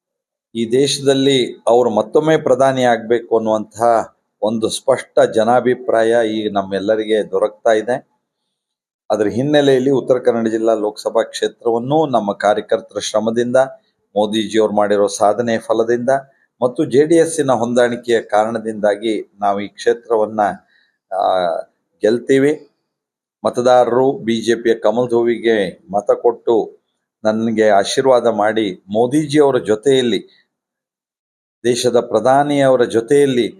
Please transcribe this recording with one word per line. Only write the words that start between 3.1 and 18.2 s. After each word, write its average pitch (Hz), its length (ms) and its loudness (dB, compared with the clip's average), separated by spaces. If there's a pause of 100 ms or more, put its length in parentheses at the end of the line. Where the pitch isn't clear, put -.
ಅನ್ನುವಂತಹ 110 800 -2 (260)
ಒಂದು 110 260 -2
ಸ್ಪಷ್ಟ - 500 -4 (160)
ಜನಾಭಿಪ್ರಾಯ 113 800 2 (160)
ಈಗ 107 220 -4
ನಮ್ಮೆಲ್ಲರಿಗೆ 101 800 -2
ದೊರಕ್ತಾ 104 400 -2
ಇದೆ. 127 380 -2 (1000)
ಅದರ 107 160 0
ಹಿನ್ನೆಲೆಯಲ್ಲಿ 135 640 2
ಉತ್ತರ 127 280 0
ಕನ್ನಡ 117 300 0
ಜಿಲ್ಲಾ 113 260 0
ಲೋಕಸಭಾ 107 480 -2
ಕ್ಷೇತ್ರವನ್ನು 120 840 -2
ನಮ್ಮ 107 260 -2
ಕಾರ್ಯಕರ್ತರ 104 680 -2
ಶ್ರಮದಿಂದ, 117 560 -2 (600)
ಮೋದಿಜಿಯವರು 104 560 0
ಮಾಡಿರೋ 104 340 2
ಸಾಧನೆ 110 520 0
ಫಲದಿಂದ 117 520 -2 (520)
ಮತ್ತು 127 220 -2
ಜೆ 143 220 2
ಡಿ 165 100 2
ಎಸ್ಸಿನ 156 360 0
ಹೊಂದಾಣಿಕೆಯ 120 680 0